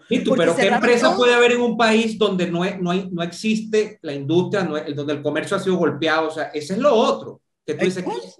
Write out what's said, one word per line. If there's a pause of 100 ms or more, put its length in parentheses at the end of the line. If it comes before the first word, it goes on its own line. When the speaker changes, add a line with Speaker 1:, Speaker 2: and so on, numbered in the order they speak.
(100)
Speaker 1:
¿Y
tú,
Speaker 2:
porque
Speaker 1:
pero
qué
Speaker 2:
cerraron
Speaker 1:
empresa
Speaker 2:
todo.
Speaker 1:
puede
haber
en
un
país
donde
no
es,
no
hay,
no
existe
la
industria,
no
es,
donde
el
comercio
ha
sido
golpeado?
O
sea,
ese
es
lo
otro. (240)
Que
tú
dices,
Speaker 2:
Entonces